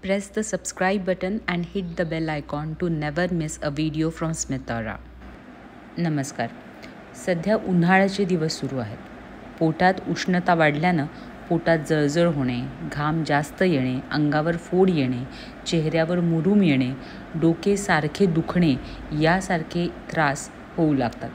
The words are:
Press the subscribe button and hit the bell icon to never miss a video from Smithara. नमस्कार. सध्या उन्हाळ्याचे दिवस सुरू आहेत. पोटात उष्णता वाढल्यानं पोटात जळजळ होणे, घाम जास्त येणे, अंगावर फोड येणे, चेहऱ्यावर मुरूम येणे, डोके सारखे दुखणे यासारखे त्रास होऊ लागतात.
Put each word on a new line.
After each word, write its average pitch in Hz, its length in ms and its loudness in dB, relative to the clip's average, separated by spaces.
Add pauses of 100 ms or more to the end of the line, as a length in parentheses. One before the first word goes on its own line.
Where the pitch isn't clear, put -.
Press 196 320 -2
the 214 60 -2 (100)
subscribe 185 520 -2
button 185 280 -2 (200)
and 175 100 -2 (120)
hit 180 260 -4
the 175 40 2
bell 160 240 -2
icon 151 540 -4
to 175 60 0
never 156 440 0
miss 156 360 -4
a - 60 -4
video 156 300 0
from 165 260 -2
Smithara. 117 640 -4 (1000)
नमस्कार. 147 500 -2 (800)
सध्या 185 300 2
उन्हाळ्याचे 190 720 4
दिवस 160 280 0
सुरू 135 240 -4
आहेत. 107 200 -6 (600)
पोटात 170 340 4 (160)
उष्णता 180 440 0
वाढल्यानं 160 520 2 (440)
पोटात 165 280 2 (120)
जळजळ 156 380 4
होणे, 127 340 0 (320)
घाम 156 300 0
जास्त 147 380 0
येणे, 131 380 2 (120)
अंगावर 151 460 2
फोड 185 320 4
येणे, 127 340 0 (440)
चेहऱ्यावर 160 520 2
मुरूम 170 440 4
येणे, 131 300 4 (420)
डोके 165 420 2
सारखे 165 480 2
दुखणे 165 500 4 (460)
यासारखे 175 680 0 (240)
त्रास 147 380 0 (260)
होऊ 156 180 4
लागतात. 120 420 -2